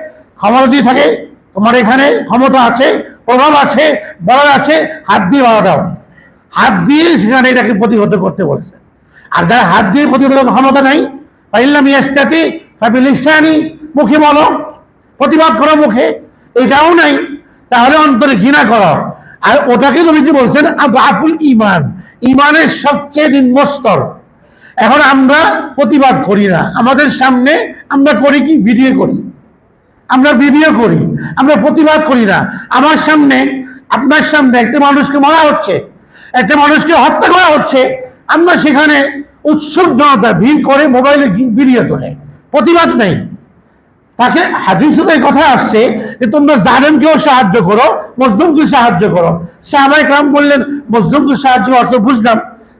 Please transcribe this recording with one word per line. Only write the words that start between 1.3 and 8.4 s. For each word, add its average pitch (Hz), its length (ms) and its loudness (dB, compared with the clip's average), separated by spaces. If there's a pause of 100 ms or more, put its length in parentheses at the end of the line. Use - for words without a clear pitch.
তোমার 226 220 0
এখানে 247 560 0
ক্ষমতা 262 300 2
আছে, 247 640 -2
প্রভাব 262 280 2
আছে, 285 600 -2 (100)
বল 269 380 2
আছে, 311 260 -2 (200)
হাত 214 140 0
দিয়ে 254 220 0
বাধা 226 180 2
দাও, 160 340 -2 (560)
হাত 190 360 -2
দিয়ে 311 300 2
সেখানে 247 320 0
এটাকে 247 240 0
প্রতিহত 208 420 0
করতে 190 280 -4